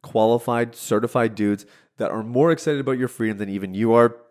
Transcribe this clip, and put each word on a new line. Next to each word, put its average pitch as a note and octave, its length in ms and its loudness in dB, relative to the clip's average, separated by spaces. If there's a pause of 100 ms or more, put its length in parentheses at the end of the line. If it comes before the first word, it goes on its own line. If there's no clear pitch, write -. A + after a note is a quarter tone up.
qualified, A#2 720 0
certified A2+ 600 -2
dudes G#2 320 -2 (300)
that A2 140 -4
are A2 120 -6
more C3+ 280 0
excited D3+ 300 -2
about C3 180 -2
your B2+ 100 -2
freedom A2 280 -4
than G2+ 140 -8
even F#2+ 240 -8
you A2+ 180 2
are. A#2 240 6 (140)